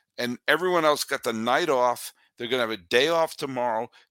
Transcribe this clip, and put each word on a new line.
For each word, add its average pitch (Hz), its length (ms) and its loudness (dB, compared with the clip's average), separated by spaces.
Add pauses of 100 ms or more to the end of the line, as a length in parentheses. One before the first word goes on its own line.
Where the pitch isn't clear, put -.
(180)
And 120 300 -6
everyone 165 380 2
else 151 180 2
got - 200 -6
the 117 100 -2
night 123 360 0
off. 123 420 0 (260)
They're 120 100 -8
gonna 123 140 0
have 113 100 -2
a 110 60 -4
day 120 320 2
off 165 280 0
tomorrow. 123 520 -4 (220)